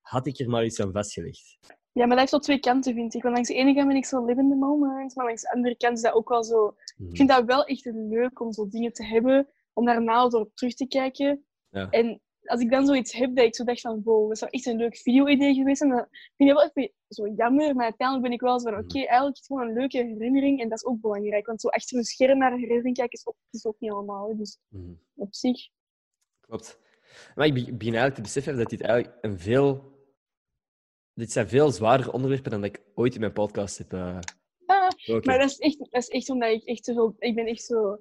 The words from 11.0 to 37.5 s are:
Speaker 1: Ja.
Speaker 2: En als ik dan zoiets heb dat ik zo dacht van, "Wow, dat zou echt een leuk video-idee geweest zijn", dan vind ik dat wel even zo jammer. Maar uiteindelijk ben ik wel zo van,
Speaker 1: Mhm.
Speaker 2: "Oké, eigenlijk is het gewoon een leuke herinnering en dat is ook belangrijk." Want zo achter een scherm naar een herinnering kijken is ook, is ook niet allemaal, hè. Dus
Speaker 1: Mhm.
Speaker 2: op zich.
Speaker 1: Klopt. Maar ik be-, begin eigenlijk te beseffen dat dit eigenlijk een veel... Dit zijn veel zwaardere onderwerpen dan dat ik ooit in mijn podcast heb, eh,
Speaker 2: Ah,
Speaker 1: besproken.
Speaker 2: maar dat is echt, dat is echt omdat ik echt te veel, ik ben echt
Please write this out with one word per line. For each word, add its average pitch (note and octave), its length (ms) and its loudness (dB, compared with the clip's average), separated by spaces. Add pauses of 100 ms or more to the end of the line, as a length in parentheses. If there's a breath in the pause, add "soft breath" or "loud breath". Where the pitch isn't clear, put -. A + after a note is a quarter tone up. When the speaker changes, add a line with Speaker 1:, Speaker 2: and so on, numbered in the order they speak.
Speaker 1:
Ja. - 200 -6
Speaker 2:
En A#3 320 0 (220)
als A#3+ 180 -2
ik A#3 100 2
dan C4+ 140 4
zoiets C#4 280 2
heb B3+ 220 -2
dat B3 100 6
ik A3+ 100 0
zo B3 80 -6
dacht A#3+ 180 -4
van, A3 220 -6
"Wow, A3 260 4
dat A3 80 -4
zou - 140 -8
echt B3+ 140 -6
een A#3 120 -2
leuk A#3 200 -2
video-idee C#4 560 4
geweest C4+ 240 2
zijn", D4 120 2
dan B3 220 0
vind - 380 2
ik C#4+ 60 6
dat - 0 -
wel D4+ 160 4 (120)
even - 100 -8 (140)
zo G#3 200 -8
jammer. B3+ 480 2
Maar B3 80 -2
uiteindelijk B3+ 440 -2
ben A#3+ 80 -2
ik A#3+ 60 -8
wel B3 180 2
zo A#3+ 100 -6
van, G#3+ 40 -4
Speaker 1:
Mhm. G#3 100 -6
Speaker 2:
"Oké, F#3 140 -8
eigenlijk C4+ 360 2
is - 40 -12
het - 100 -20
gewoon B3+ 200 -4
een A3 60 -6
leuke C4 240 -2
herinnering B3 640 0
en A3+ 80 -4
dat A3 80 -4
is - 80 -12
ook A#3 160 -4
belangrijk." G#3 440 -2
Want A3+ 160 -8
zo A#3+ 60 -4
achter A#3+ 300 -4
een A#3 60 0
scherm C4 340 4
naar C4 160 2
een B3 60 -6
herinnering A#3+ 360 0
kijken A#3+ 240 -6
is - 80 -20
ook, - 80 -10 (140)
is A3+ 160 -14
ook A3 140 -4
niet G#3+ 120 -8
allemaal, G3+ 380 -8
hè. A3 60 -6
Dus G#3 240 -10 (100)
Speaker 1:
Mhm. F#2 220 -14 (240)
Speaker 2:
op G3+ 200 -12
zich. B3 320 -4 (720)
Speaker 1:
Klopt. - 400 -14 (560 soft breath)
Maar D3 100 2
ik D3+ 80 4
be-, B2 80 -2 (120)
begin A2+ 220 -4
eigenlijk C3+ 200 2
te A2+ 60 -12
beseffen C3+ 360 -6
dat A#2 120 -2
dit G#2 120 -10
eigenlijk A#2 400 0
een G2+ 180 -6
veel... C3 520 0 (1200)
Dit A#2 180 -10
zijn A2+ 180 0
veel C#3 220 6
zwaardere A#2+ 400 2
onderwerpen C3 400 -4
dan G#2 100 -4
dat G2+ 80 -4
ik - 120 -14 (140)
ooit C3 180 0
in G#2+ 60 -10
mijn G#2 140 -2
podcast G#2 440 -4
heb, - 160 -12
eh, F2+ 260 -8 (460)
Speaker 2:
Ah, F#4 220 4
Speaker 1:
besproken. - 420 -2
Speaker 2:
maar C4 100 4
dat C#4 100 4
is - 100 -8
echt, - 200 0
dat B3 220 -4
is - 80 -10
echt B3 200 -6
omdat A#3+ 200 -2
ik A3 140 -2
echt A#3 200 -8
te B3 100 -6
veel, A3+ 260 0
ik A3+ 160 -2
ben A#3 100 -2
echt A3+ 180 -6